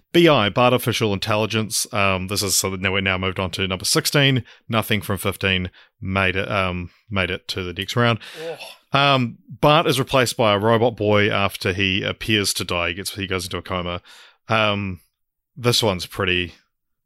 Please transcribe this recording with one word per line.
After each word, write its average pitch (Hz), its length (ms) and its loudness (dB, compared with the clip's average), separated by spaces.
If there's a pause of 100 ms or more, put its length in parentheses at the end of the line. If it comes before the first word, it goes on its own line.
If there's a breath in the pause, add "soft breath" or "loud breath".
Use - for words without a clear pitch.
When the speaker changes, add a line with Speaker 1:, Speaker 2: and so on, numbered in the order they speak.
(120)
Speaker 1:
B 170 160 6
I, 110 220 4
Bart 123 220 4
Artificial 113 400 0
Intelligence. 107 800 -2
Um, 95 360 0
this 104 160 -2
is, 95 120 -2
so 95 200 0
now 92 160 -2
we're 98 80 0
now 95 180 0
moved 92 220 -4
on 92 120 -2
to 95 140 -4
number 92 180 -6
sixteen. 139 600 2 (240 loud breath)
Nothing 110 340 0
from 98 160 -4
fifteen 92 540 -2 (280 soft breath)
made 95 360 0
it, 98 120 -4
um, 90 420 -2 (200 soft breath)
made 95 180 0
it - 200 -8
to 95 160 -6
the 90 80 -8
next 98 240 -6
round. 117 240 2 (200 loud breath)
Speaker 2:
Ugh. 165 180 -10 (340 loud breath)
Speaker 1:
Um, 135 460 2 (100)
Bart 151 400 2
is 135 100 0
replaced 127 380 0
by 110 180 4
a 98 60 2
robot 113 360 2
boy 104 320 4
after 101 440 -2
he 98 320 0
appears 101 500 0
to 101 100 -6
die. 87 260 -2
He 87 40 -6
gets, 95 220 -10
he 98 100 -6
goes 92 200 -4
into 92 100 -8
a 90 60 -6
coma. 87 380 -6 (480 loud breath)
Um, 101 520 0 (560)
this 120 260 0
one's 92 240 0
pretty, 90 480 -2 (500)